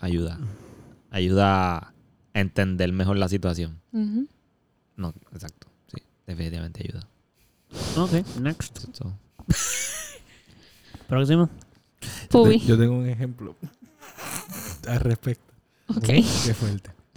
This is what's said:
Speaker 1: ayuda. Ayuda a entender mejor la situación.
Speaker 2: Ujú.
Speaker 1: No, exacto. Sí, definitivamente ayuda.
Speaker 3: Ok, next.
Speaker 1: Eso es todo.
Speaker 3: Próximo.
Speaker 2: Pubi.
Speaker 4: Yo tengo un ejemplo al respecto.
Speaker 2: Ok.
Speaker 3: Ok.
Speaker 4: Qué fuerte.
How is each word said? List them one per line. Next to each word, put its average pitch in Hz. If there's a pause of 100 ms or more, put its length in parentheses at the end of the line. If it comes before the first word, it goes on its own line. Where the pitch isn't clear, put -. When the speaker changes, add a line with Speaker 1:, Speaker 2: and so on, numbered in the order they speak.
Speaker 1:
ayuda. 85 (720)
Ayuda 95
a - (420)
entender 92
mejor 95
la 95
situación. 85 (120)
Speaker 2:
Ujú. 220 (720)
Speaker 1:
No, 85 (200)
exacto. - (260)
Sí, - (240)
definitivamente 82
ayuda. - (920)
Speaker 3:
Ok, 175 (280)
next. 151
Speaker 1:
Eso -
es -
todo. 95 (1900)
Speaker 3:
Próximo. 143 (840)
Speaker 2:
Pubi. 226
Speaker 4:
Yo 117
tengo 117
un 123
ejemplo 123 (1300)
al 120
respecto. - (360)
Speaker 2:
Ok. 226
Speaker 3:
Ok. 220
Speaker 4:
Qué 220
fuerte. 101 (260)